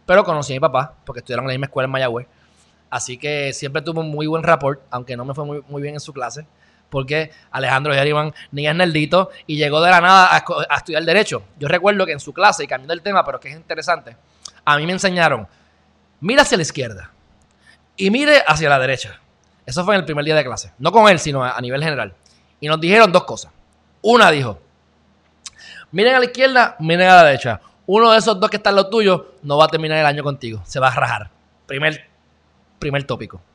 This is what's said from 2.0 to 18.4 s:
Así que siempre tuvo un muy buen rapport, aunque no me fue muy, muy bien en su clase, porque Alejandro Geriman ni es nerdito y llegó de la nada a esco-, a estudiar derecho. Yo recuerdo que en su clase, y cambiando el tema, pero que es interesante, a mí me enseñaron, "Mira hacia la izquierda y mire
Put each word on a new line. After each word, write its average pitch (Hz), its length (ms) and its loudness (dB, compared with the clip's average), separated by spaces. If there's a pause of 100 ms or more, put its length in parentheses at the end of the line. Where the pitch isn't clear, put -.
Así 123 280 -10
que 143 340 -6
siempre 139 300 -8
tuvo 160 200 -6
un 160 80 -8
muy 151 180 -6
buen 160 160 -4
rapport, 139 460 0
aunque 123 280 -10
no 123 80 -12
me 139 80 -10
fue 147 100 -10
muy, 147 240 -10
muy 143 140 -12
bien 147 140 -10
en 147 40 -12
su 143 140 -16
clase, 135 340 -12 (420)
porque 143 420 -4 (200)
Alejandro 131 420 -2
Geriman 147 400 0 (180)
ni 143 140 -6
es 151 80 0
nerdito 170 560 0 (160)
y 151 120 -6
llegó 151 240 0
de 175 100 4
la 180 80 4
nada 185 340 6
a 160 40 4
esco-, 156 320 -4
a 143 80 0
estudiar 160 260 -4
derecho. 165 400 0 (160)
Yo 143 80 -8
recuerdo 190 380 0
que 165 80 -4
en 139 80 -10
su 143 120 -16
clase, 180 300 0
y 143 40 -6
cambiando 135 260 -8
el 175 80 -6
tema, 185 240 0
pero 131 160 -10
que 139 80 -20
es 143 80 -18
interesante, 160 580 -6 (480)
a 147 140 2
mí 151 80 -4
me 175 80 -4
enseñaron, 170 540 -2 (760)
"Mira 226 220 2
hacia - 120 0
la 185 60 0
izquierda 113 500 -10 (840)
y 190 120 0
mire 285 380 4